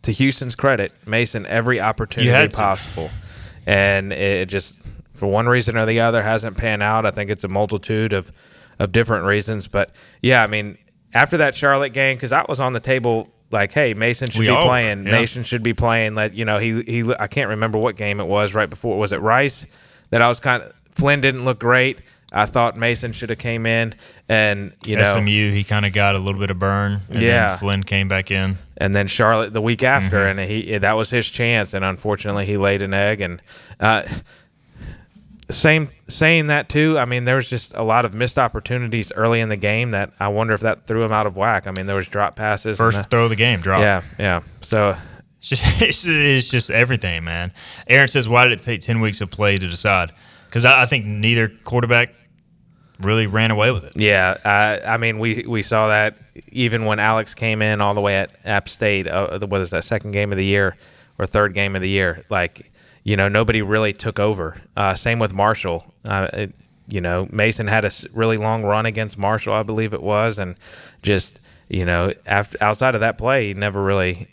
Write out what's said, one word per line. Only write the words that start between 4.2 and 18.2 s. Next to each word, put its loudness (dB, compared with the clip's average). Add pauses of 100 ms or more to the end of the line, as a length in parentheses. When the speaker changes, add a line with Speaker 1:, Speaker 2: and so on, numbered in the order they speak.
Speaker 1:
just, -6 (340)
for -6
one 2
reason 2
or 2
the 2
other, 2
hasn't -2
panned -2
out. 0
I 2
think -6
it's -4
a -6
multitude -2
of, -4 (480)
of -2
different 2
reasons, 0
but -2 (320)
yeah, 6
I 2
mean, -4 (360)
after 4
that 2
Charlotte 2
game, 0
'cause -6
that 0
was -4
on -2
the -4
table, 0 (200)
like, 0
"Hey, 2
Mason -2
should -4
Speaker 2:
We 4
Speaker 1:
be 4
Speaker 2:
all 4
Speaker 1:
playing. 2
Speaker 2:
yeah. 0
Speaker 1:
Mason 0
should -4
be 0
playing." 0
Let, -2
you -6
know, 0
he, -2
he, -2 (160)
I -2
can't -2
remember 0
what 0
game -4
it -4